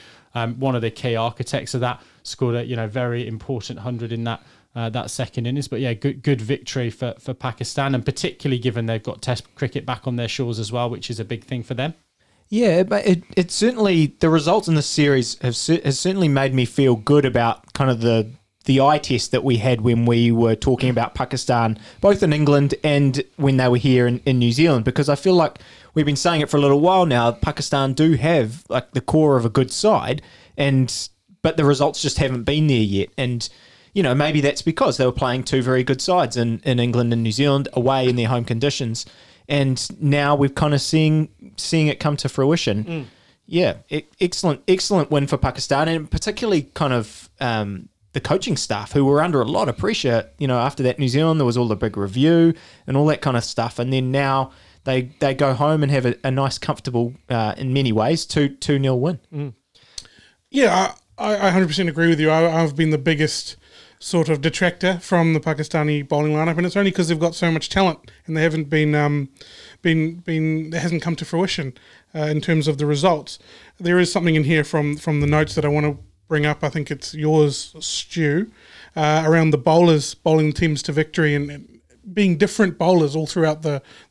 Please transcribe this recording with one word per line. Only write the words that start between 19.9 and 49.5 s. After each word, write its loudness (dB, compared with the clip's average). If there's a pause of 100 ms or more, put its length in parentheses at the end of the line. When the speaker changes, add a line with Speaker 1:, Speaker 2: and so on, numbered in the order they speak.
Speaker 2:
we 4
were 4
talking 0
about -2
Pakistan, -2 (240)
both 4
in 2
England 2
and 2 (140)
when 0
they 2
were 4
here 4
in, 0
in 0
New 2
Zealand, 2
because 0
I 2
feel 2
like 2 (360)
we've 2
been 0
saying 0
it -2
for 0
a 4
little 4
while 4
now, 2
Pakistan -2
do 4
have, 0
like, -4
the -2
core 4
of 0
a 2
good 0
side, 0 (340)
and, 0 (340)
but 0
the 2
results 2
just -4
haven't 0
been 2
there 4
yet. 0 (100)
And, -4 (440)
you 0
know, 2
maybe 2
that's 0
because 0
they 4
were 2
playing -2
two 0
very 2
good -2
sides 0
in, -2
in 0
England 0
and 0
New -2
Zealand 0
away 2
in 2
their 0
home 0
conditions. -4 (440)
And -2
now 2
we've 0
kind 2
of 2
seeing, 2 (280)
seeing 0
it -2
come 0
to -4
fruition. 0
Speaker 3:
Mm. -8 (420)
Speaker 2:
Yeah, 0 (140)
e-, -4 (180)
excellent, -2
excellent 0
win 0
for -2
Pakistan, 0
and -4
particularly -2 (120)
kind -2
of, -6
um, -4 (240)
the -6
coaching -2
staff -6
who 2
were 4
under 0
a 2
lot -2